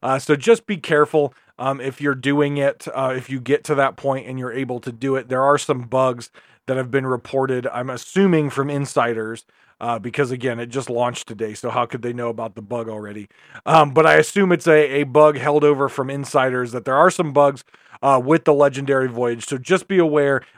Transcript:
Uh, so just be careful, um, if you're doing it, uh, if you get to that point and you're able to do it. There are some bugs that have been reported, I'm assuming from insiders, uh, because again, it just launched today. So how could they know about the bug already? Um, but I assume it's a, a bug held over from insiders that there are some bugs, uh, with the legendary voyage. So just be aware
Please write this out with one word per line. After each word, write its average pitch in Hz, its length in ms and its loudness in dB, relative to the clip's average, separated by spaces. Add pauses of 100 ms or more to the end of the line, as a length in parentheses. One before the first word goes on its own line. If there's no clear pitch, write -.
Uh, 131 160 0
so 147 180 0
just 220 300 2
be 202 120 -6
careful, 151 560 0 (240)
um, 135 240 -4
if 131 180 -8
you're 143 160 -2
doing 143 420 0
it, 139 360 -2
uh, 131 220 -4
if 131 140 -10
you 135 100 -8
get 127 260 -2
to 151 100 -2
that 139 220 0
point 131 300 -6
and 131 120 -10
you're 127 140 -8
able 127 260 -6
to 127 120 -10
do 127 240 -4
it. 123 120 -4
There 127 160 -2
are 143 140 6
some 135 240 -2
bugs 123 500 -2 (360)
that 131 100 -2
have 127 140 -6
been 131 140 0
reported, 131 600 -2
I'm 127 220 -6
assuming 156 640 2
from 139 180 -4
insiders, 117 760 -4 (360)
uh, 117 160 -4
because 120 340 -4
again, 123 280 -4
it 120 80 -8
just 127 220 -6
launched 123 380 -4
today. 107 260 -8
So 117 160 -10
how 120 160 -2
could 120 160 -10
they 120 120 -6
know 120 160 -6
about 113 260 -10
the 113 60 -14
bug 113 260 -8
already? 104 400 -12 (380)
Um, 147 260 4
but 156 140 4
I 156 100 6
assume 180 360 4
it's 165 160 0
a, 147 340 4
a - 20 0
bug 147 340 4
held 147 260 0
over 139 260 2
from 131 200 -6
insiders 131 640 -2
that 120 140 -8
there 131 100 0
are 165 140 6
some 165 240 -2
bugs, 139 300 2 (380)
uh, 135 220 4
with 160 220 2
the 156 80 6
legendary 139 540 2
voyage. 120 380 -4
So 139 120 -6
just 160 300 -2
be 196 100 -2
aware 147 440 2 (160)